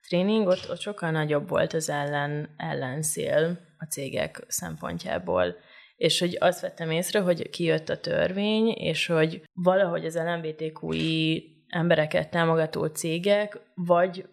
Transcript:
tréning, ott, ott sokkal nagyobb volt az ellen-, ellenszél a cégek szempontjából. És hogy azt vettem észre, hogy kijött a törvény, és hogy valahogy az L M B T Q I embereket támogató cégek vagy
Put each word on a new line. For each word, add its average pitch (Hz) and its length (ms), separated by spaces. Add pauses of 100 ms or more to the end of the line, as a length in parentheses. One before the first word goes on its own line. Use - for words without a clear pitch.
tréning, 196 400
ott, 185 220
ott 175 100
sokkal 202 320
nagyobb 151 380
volt 165 240
az 160 160
ellen-, 147 680
ellenszél 151 1000 (180)
a - 80
cégek - 640
szempontjából. 160 1080 (400)
És 160 240
hogy 175 200
azt 180 220
vettem 170 300
észre, 180 280
hogy 180 300
kijött 160 400
a 156 100
törvény, 196 680
és 165 380
hogy 160 360 (120)
valahogy 180 520
az 160 100
L 170 220
M 170 40
B 156 140
T 156 260
Q 160 120
I 160 500 (240)
embereket 160 640
támogató 165 560
cégek 185 760 (160)
vagy 180 580